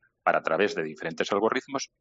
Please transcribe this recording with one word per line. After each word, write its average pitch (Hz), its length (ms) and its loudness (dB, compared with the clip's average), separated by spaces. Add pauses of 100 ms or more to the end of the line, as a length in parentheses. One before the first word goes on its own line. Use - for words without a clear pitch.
(240)
para, 82 160 2
a - 20 -4
través 87 320 2
de 85 100 -2
diferentes 80 500 -4
algoritmos, 123 560 0 (120)